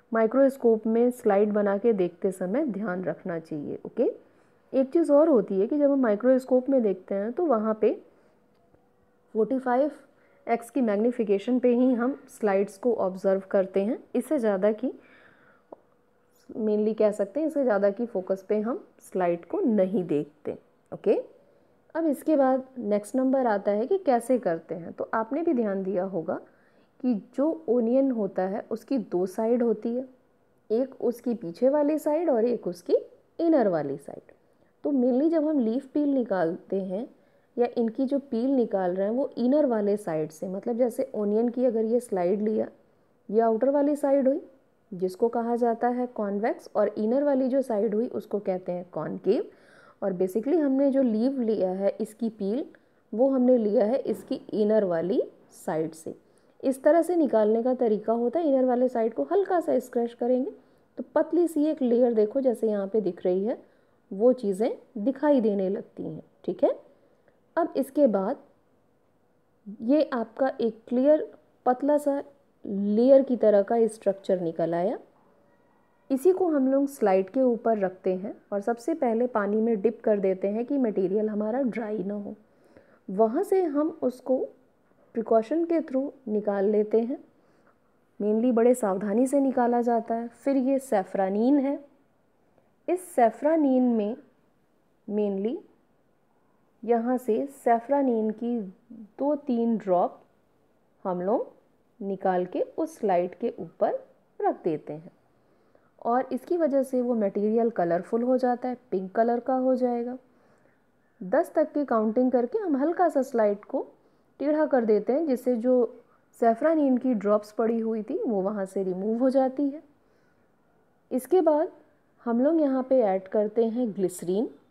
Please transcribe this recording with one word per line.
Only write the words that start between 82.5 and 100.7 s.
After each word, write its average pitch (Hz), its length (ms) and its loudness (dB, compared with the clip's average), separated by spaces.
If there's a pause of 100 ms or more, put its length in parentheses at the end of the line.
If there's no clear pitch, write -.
वहाँ 220 340 0
से 381 200 2
हम 302 380 -2
उसको 262 360 -2 (800)
precaution 226 500 2
के 339 160 0
through 277 280 -4 (180)
निकाल 208 380 -2
लेते 214 340 2
हैं। 240 180 -2 (1000)
Mainly 220 340 2
बड़े 233 200 6
सावधानी 208 540 0
से 285 120 0
निकाला 240 420 2
जाता 233 340 -2
है। 233 120 -8 (160)
फिर 277 140 0
ये 269 220 2
saffronine 202 800 0
है, 277 200 -2 (1080)
इस 359 280 -2
saffronine 262 760 4
में 220 240 -2 (920)
mainly 208 480 -2 (1300)
यहाँ 233 340 0
से 247 280 -2 (180)
saffronine 233 720 2
की 233 260 -6 (600)
दो 285 180 0
तीन 233 400 0
drop 185 420 0 (840)